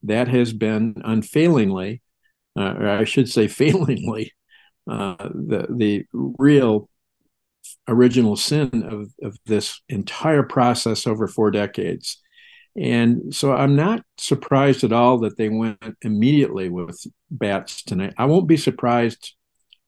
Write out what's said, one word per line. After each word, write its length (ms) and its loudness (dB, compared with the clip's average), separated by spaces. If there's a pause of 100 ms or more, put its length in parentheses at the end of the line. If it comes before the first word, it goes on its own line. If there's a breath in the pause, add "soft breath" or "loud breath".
that 240 0
has 240 2
been 420 -2 (100)
unfailingly, 960 0 (560)
uh, 220 -2
or 100 -2
I 160 2
should 240 0
say 200 2
<laughs> 140 -6
failingly, 720 -2 (560 soft breath)
uh, 300 -8
the, 520 -6
the 420 0
real 760 2 (1000)
original 480 4
sin 520 -2
of, 220 -10 (120)
of 140 -10 (100)
this 420 -2
entire 540 0
process 640 0
over 200 -2
four 240 0
decades. 720 -4 (560 soft breath)
And 580 0
so 180 0
I'm 220 2
not 300 0 (120)
surprised 680 2
at 80 2
all 280 6
that 160 -4
they 120 0
went 300 -2 (240)
immediately 680 2
with 340 -10 (280)
bats 520 -4
tonight. 340 -6
I 100 0
won't 220 4
be 80 6
surprised 800 -2 (540)